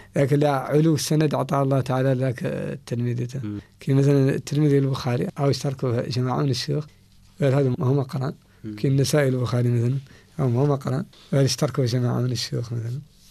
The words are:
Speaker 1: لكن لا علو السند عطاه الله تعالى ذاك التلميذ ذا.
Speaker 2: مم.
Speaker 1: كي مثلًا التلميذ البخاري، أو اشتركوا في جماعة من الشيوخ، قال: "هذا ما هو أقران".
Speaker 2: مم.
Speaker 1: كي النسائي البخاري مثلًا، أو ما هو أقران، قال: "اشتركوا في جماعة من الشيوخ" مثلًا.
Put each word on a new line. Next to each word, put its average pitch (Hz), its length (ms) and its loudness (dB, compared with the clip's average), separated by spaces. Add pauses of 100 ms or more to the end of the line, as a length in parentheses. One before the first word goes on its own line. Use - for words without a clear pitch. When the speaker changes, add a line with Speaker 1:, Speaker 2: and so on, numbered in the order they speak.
(160)
Speaker 1:
لكن 139 240 2
لا 147 120 2
علو 143 440 2
السند 151 400 0
عطاه 135 280 0
الله 135 180 2
تعالى 131 320 2
ذاك 131 300 -2
التلميذ 120 800 -4
ذا. 123 200 -8
Speaker 2:
مم. 104 160 -6 (200)
Speaker 1:
كي 135 140 -2
مثلًا 139 420 4
التلميذ 143 380 0
البخاري، 135 540 0 (120)
أو 143 100 2
اشتركوا 135 520 -2
في - 80 -4
جماعة 127 320 -2
من 143 80 0
الشيوخ، 143 360 -4 (560)
قال: 135 120 2
"هذا 139 160 2
ما 127 160 -2
هو 135 160 2
أقران". 131 320 -4 (300)
Speaker 2:
مم. 107 120 -10
Speaker 1:
كي 123 120 -2
النسائي 135 420 2
البخاري 123 400 0
مثلًا، 120 280 0 (420)
أو 139 100 2
ما 117 100 2
هو 147 140 2
أقران، 135 320 -4 (280)
قال: 139 100 4
"اشتركوا 131 420 0
في 113 60 -2
جماعة 123 280 0
من 123 120 -2
الشيوخ" 123 420 -6
مثلًا. 117 260 -6 (320)